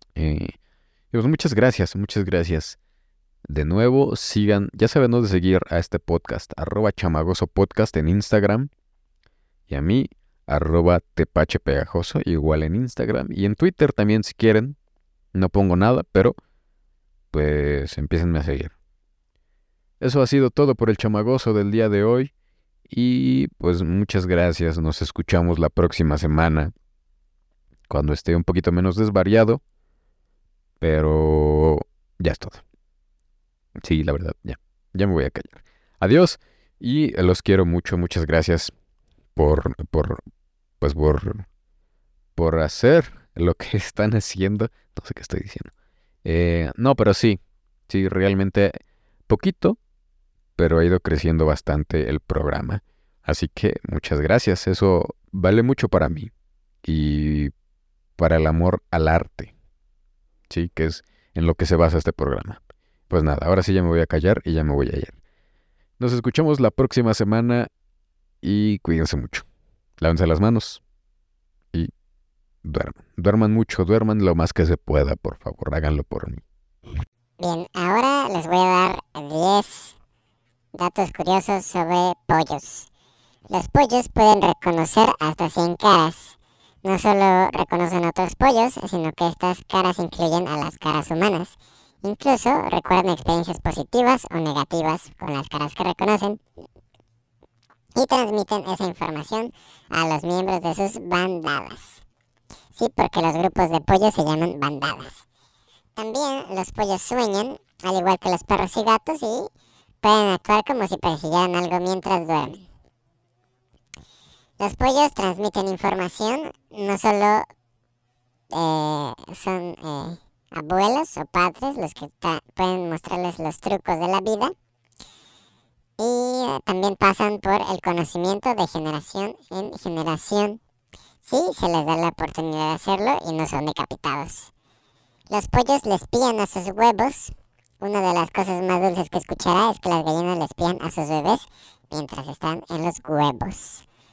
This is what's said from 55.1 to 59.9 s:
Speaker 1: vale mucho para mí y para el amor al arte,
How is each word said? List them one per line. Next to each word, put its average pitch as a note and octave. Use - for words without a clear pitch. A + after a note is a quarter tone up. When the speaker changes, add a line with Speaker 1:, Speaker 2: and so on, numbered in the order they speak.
Speaker 1:
vale F#2+
mucho C3
para E2+
mí F2
y D2+
para E2
el D#2
amor E2+
al D#2+
arte, -